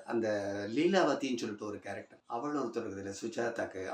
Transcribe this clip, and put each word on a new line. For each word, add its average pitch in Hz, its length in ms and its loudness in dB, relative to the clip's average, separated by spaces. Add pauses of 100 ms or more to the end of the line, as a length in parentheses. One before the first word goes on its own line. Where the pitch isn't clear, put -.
(120)
அந்த 110 160 2 (480)
லீலாவதின்னு 147 680 4
சொல்லிட்டு 107 260 -4
ஒரு 101 120 -6
கேரக்டர், 101 420 -10 (140)
அவள் 147 240 -2
ஒருத்தர் 113 320 -2
இதுல 98 280 -6
சுஜாதாக்கு 113 640 -2 (120)